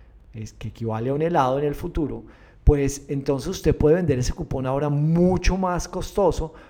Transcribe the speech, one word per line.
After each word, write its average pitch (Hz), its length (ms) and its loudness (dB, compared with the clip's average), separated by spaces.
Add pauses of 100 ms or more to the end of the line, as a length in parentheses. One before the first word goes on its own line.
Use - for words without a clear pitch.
(320)
es 107 220 -12
que - 140 -12
equivale 113 420 -4
a 139 60 0
un 151 80 -2
helado 143 340 2
en 147 80 -2
el 143 80 -2
futuro, 143 520 -6 (380)
pues 143 440 2
entonces 139 420 -2
usted 170 260 0
puede 151 200 6
vender 151 240 0
ese - 140 -2
cupón 135 340 -6
ahora 143 220 -2
mucho 175 680 2
más 180 300 -2
costoso 170 640 -2 (160)